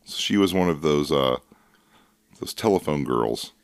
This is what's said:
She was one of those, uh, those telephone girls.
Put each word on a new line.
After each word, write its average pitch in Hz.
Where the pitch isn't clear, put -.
She -
was 95
one 92
of 76
those, 73
uh, 65
those 92
telephone 82
girls. 58